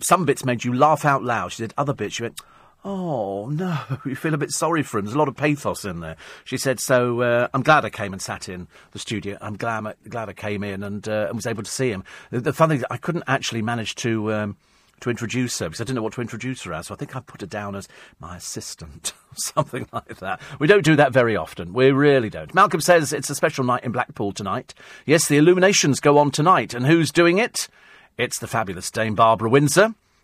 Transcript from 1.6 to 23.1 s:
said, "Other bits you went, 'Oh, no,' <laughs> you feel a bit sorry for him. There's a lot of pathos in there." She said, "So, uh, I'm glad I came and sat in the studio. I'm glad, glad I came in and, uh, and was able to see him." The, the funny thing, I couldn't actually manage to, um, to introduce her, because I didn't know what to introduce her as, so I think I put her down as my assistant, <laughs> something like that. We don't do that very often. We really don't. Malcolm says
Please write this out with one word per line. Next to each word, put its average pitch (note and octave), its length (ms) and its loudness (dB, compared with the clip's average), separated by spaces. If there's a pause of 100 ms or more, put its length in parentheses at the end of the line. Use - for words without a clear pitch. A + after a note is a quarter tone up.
said, A2+ 160 -8
"Other C#3 160 -2
bits G2+ 240 -6
you A#2 60 -6
went, - 160 -10 (440)
'Oh, B2+ 640 -4
no,' D#3+ 300 -2 (140)
<laughs> C3 120 -6
you B2+ 100 -6
feel D#3 200 -2
a D3 40 0
bit C#3+ 120 -4
sorry D#3+ 320 0
for A#2 160 -6
him. G2+ 80 -4
There's G#2 80 -6
a C#3+ 40 0
lot D3+ 100 2
of C3+ 80 -6
pathos C#3 500 -2
in E2+ 140 -8
there." D#2+ 160 -10 (280)
She - 140 -6
said, C3 220 -2
"So, B2 420 2
uh, A#2+ 320 2
I'm C3 80 0
glad D3 240 4
I G2+ 40 -8
came G2+ 220 -6
and F#2+ 80 -10
sat - 300 -10
in F2+ 180 -12 (220)
the - 80 -16
studio. G2 420 -8
I'm G2+ 160 -10
glad, A2 400 -6 (100)
glad A2 220 -8
I G2 60 -12
came G#2 280 -6
in G2 200 -8
and, G2+ 260 -8
uh, G#2+ 200 -2
and A#2 80 -6
was G#2+ 100 -8
able A2 160 -4
to G2 80 -12
see C3 200 -2
him." F#2+ 140 -6 (260)
The, B2 100 -4
the C#3+ 120 -2
funny D#3+ 240 2
thing, A2+ 140 -4
I B2+ 80 -6
couldn't E3+ 280 -6
actually A#2+ 360 -2
manage A2+ 320 -4
to, A2 400 -2
um, G#2+ 220 -4 (440)
to B2 100 -4
introduce A#2 480 -4
her, G2 80 -4
because E2 140 -8
I A2+ 40 -8
didn't B2+ 120 -6
know A#2 60 -4
what A2 100 -4
to - 80 -8
introduce A#2+ 420 -8
her F2+ 100 -10
as, E2 140 -8
so G2+ 80 -12
I - 20 -12
think C#3 200 -12
I B2+ 40 -10
put - 200 -18
her G2+ 60 -10
down G2+ 280 -8
as G2 140 -10 (320)
my F2 160 -14
assistant, - 760 -12 (120)
<laughs> - 100 -20
something - 580 -6
like - 260 -12
that. F#2+ 220 -8 (200)
We D3+ 80 2
don't G3+ 160 6
do D#3+ 100 6
that D3 180 6
very A#2 240 4
often. E2+ 360 -8
We C3 180 6
really C3+ 400 4
don't. D#2+ 240 -12
Malcolm F#3 260 4
says E3 320 4